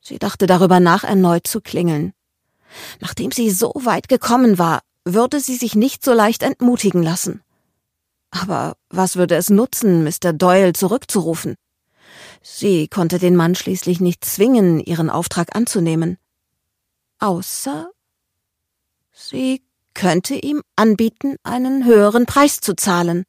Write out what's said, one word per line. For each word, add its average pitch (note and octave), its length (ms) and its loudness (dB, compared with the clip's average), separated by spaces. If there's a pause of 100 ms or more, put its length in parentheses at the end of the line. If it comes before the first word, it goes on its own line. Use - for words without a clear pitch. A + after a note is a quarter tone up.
Sie - 180 -16
dachte F#3+ 280 -2
darüber F3+ 340 4
nach, F3 240 4
erneut F3 420 2
zu A3 140 -8
klingeln. E3+ 520 -4 (880)
Nachdem - 320 -8
sie A3+ 180 -2
so F#3+ 260 -2
weit B3 320 -4
gekommen A#3+ 500 2
war, E3 240 0 (220)
würde A#3+ 360 0
sie B3+ 160 -6
sich A#3+ 180 -6
nicht A3+ 300 0
so C4 80 2
leicht A3+ 300 2
entmutigen A#3 600 0
lassen. E3+ 400 -4 (880)
Aber F3 460 -6 (120)
was F#3 280 -2
würde F3 200 2
es F3 140 -2
nutzen, G3 540 2
Mister E3 280 -2
Doyle F3+ 400 4
zurückzurufen? E3 840 -4 (840)
Sie F3 460 -2
konnte F3 300 -2
den F3+ 180 4
Mann E3+ 180 2
schließlich F3+ 460 -4
nicht F3 240 -2
zwingen, G3 560 2
ihren E3 300 -4
Auftrag E3+ 440 -4
anzunehmen. E3+ 640 -2 (1000)
Außer C4+ 720 -6 (1200)
sie C4 500 -6 (300)
könnte F#3 420 0
ihm D4 280 -4 (140)
anbieten, A3+ 680 0
einen B3+ 420 -4
höheren A3+ 420 6
Preis C#4+ 340 2
zu F#3+ 140 -4
zahlen. F3 540 0